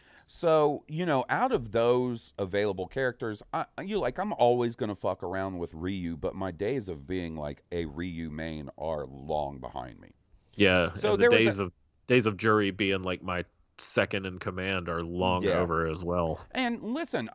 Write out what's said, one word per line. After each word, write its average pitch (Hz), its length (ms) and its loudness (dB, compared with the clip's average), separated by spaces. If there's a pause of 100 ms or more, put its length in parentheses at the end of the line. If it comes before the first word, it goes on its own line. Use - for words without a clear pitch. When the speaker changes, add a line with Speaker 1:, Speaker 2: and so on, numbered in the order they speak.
(280)
Speaker 1:
So, 156 600 2
you 156 180 -2
know, 135 240 2
out 202 220 2
of 120 220 -2
those 120 680 2
available 98 480 0
characters, 120 560 -4 (100)
I, 160 120 -4 (180)
you, 202 160 -4
like, 127 180 -2
I'm 196 160 -2
always 120 420 4
gonna 104 200 -2
fuck 95 260 -2
around 95 380 -4
with 85 160 -6
Ryu, 87 420 -4
but 71 160 -4
my 95 160 -4
days 98 400 -2
of 71 160 -8
being, 85 300 -4
like, 73 260 -6 (100)
a 87 140 -2
Ryu 82 460 -6
main 78 460 -6
are 76 280 -2
long 69 540 -4
behind 62 400 -10
me. 50 100 -20 (460)
Speaker 2:
Yeah, 92 400 6
Speaker 1:
So 208 180 2
Speaker 2:
and 196 40 4
the - 40 2
Speaker 1:
there 240 100 8
was 113 140 8
Speaker 2:
days 101 140 2
Speaker 1:
a 101 60 0
Speaker 2:
of, 90 60 -8 (360)
days 123 180 6
of 104 120 2
Juri 107 340 4
being, 95 320 0
like, 92 180 -4
my 90 240 -4 (340)
second 98 460 0
in 92 140 -8
command 92 480 -4
are 85 160 -4
long 90 400 0
Speaker 1:
Yeah. 92 160 2
Speaker 2:
over 82 280 0
as 80 160 -4
well. 85 360 0 (120)
Speaker 1:
And 240 300 -4
listen, 226 540 -4